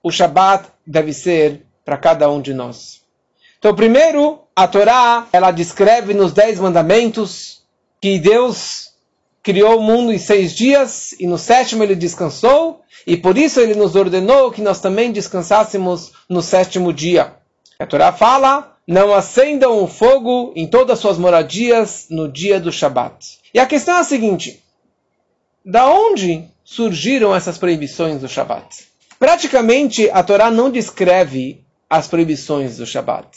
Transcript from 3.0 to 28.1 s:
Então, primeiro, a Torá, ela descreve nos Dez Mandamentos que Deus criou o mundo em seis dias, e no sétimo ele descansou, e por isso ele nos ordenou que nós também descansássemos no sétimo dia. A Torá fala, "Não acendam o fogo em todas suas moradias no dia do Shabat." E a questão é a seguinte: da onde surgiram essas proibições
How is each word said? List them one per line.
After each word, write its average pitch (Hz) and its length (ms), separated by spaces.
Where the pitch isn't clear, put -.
Então, 214 160
primeiro, 294 640
a 190 120
Torá, 233 680
ela 185 180
descreve 202 640
nos 190 180
Dez 208 260
Mandamentos 190 1040
que 190 180
Deus 226 760
criou 214 320
o - 20
mundo 226 320
em 190 60
seis 190 340
dias, 262 680
e 180 80
no 170 100
sétimo 226 460
ele 196 100
descansou, 214 840
e 170 100
por 185 220
isso 294 220
ele 220 140
nos 202 200
ordenou 196 560
que 208 100
nós 196 200
também 214 320
descansássemos 190 960
no 180 140
sétimo 180 500
dia. 160 400
A - 80
Torá 170 260
fala, 269 720
"Não 196 300
acendam 247 720
o - 20
fogo 247 680
em 165 100
todas 240 320
suas 196 180
moradias 180 920
no 160 180
dia 185 300
do 170 140
Shabat." - 680
E 233 60
a 262 60
questão 302 300
é 349 40
a - 40
seguinte: 220 560
da 233 240
onde 233 640
surgiram 208 680
essas 175 240
proibições 160 640